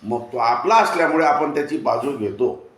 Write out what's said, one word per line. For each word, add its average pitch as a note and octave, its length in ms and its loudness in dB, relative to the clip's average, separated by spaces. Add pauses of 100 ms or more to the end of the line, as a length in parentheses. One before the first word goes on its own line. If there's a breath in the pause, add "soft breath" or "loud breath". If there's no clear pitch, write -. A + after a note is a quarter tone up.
मग A#2 300 -6
तो B2 60 -8
आपला A#2+ 380 2
असल्यामुळे E3 500 2
आपण D3 280 2
त्याची D3 240 -2
बाजू A#2 380 -2
घेतो G#2 320 -2 (280)